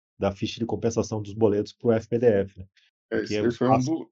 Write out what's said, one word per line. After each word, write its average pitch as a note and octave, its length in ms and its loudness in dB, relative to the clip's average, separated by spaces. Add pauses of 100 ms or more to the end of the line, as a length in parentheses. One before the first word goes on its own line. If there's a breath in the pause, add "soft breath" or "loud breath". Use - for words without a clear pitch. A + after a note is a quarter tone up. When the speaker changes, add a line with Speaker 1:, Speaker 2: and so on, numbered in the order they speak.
(180)
Speaker 1:
da G2 140 0
ficha - 260 -6
de A2+ 80 -4
compensação A2 560 -2
dos G2+ 100 -14
boletos G#2+ 400 0
pro A#2 200 0
F A2+ 160 0
P A#2+ 100 -2
D A#2+ 80 2
F, G2 320 2
né? F#2+ 80 -18 (440)
Speaker 2:
É, A2+ 80 -2
Speaker 1:
Porque G#2+ 160 -4
Speaker 2:
isso G#2 80 0
daí A2+ 60 2
Speaker 1:
o A#2+ 40 0
Speaker 2:
foi B2 160 0
um - 20 6
Speaker 1:
espaço C3 200 2
Speaker 2:
do-, D#3+ 220 -6